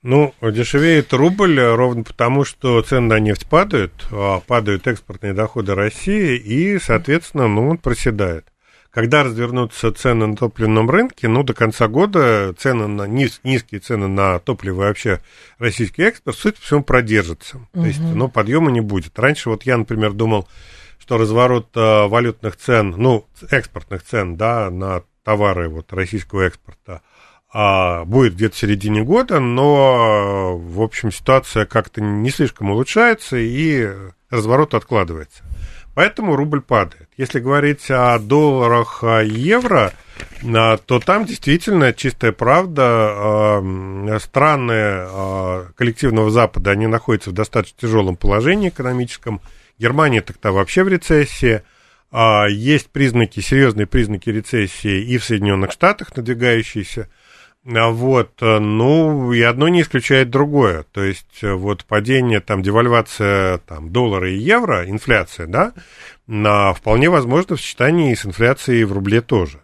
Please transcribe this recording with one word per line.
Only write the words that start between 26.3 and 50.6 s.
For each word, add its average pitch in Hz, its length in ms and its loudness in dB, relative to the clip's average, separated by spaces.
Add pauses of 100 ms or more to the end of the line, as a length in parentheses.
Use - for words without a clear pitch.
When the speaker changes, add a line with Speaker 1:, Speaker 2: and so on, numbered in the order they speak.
Speaker 1:
экспорта, - 580 -8 (500)
а, 95 540 0
будет 113 300 2
где-то 104 200 -2
в - 40 -12
середине 107 440 -2
года, 202 360 0
но, 120 1160 2
в 85 240 -8
общем, 110 300 -2
ситуация 127 540 0
как-то - 360 -4
не 104 280 -2
слишком 127 420 -2
улучшается, 214 640 0
и 123 500 -2 (420)
разворот 123 440 0
откладывается. 87 720 -4 (520)
Поэтому 254 400 0
рубль 143 260 -2
падает. - 560 -2
Если 131 220 -4
говорить 143 500 -2
о 123 300 2
долларах, 120 840 2
о 113 180 2
евро, 135 680 0 (640)
а, 113 220 4
то 123 220 0
там 196 260 0
действительно 170 640 2
чистая 120 400 -2
правда. 147 540 0
А, 104 1300 0
страны, 135 560 0
а, 95 880 -4 (100)
коллективного 113 560 0
Запада, 107 400 2
они 104 160 0
находятся 110 440 -2
в - 20 -10
достаточно 107 480 -4
тяжелом 107 340 0
положении 147 540 2
экономическом. 123 720 -6 (360)
Германия 127 440 2
так-то - 300 -4
вообще 98 320 2